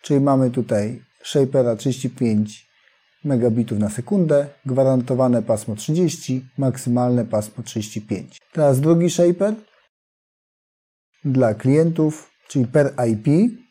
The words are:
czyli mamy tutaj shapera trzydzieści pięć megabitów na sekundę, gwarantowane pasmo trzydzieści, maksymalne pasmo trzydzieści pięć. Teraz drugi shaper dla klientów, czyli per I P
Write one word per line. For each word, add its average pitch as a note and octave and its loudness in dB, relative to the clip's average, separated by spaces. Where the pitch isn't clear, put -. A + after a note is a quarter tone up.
czyli C#3+ 2
mamy C3+ 2
tutaj A#2 -2
shapera C3 0
trzydzieści B2+ -4
pięć G#2+ -2
megabitów A#2 0
na G#2 0
sekundę, D3 0
gwarantowane B2+ 2
pasmo A2 -2
trzydzieści, D3+ -2
maksymalne B2 0
pasmo G#2+ -6
trzydzieści G#2+ -8
pięć. - -10
Teraz C#3 2
drugi E3+ 4
shaper F3 0
dla B2+ 2
klientów, D#3 0
czyli B2+ 0
per C#3 2
I A2 0
P A2 0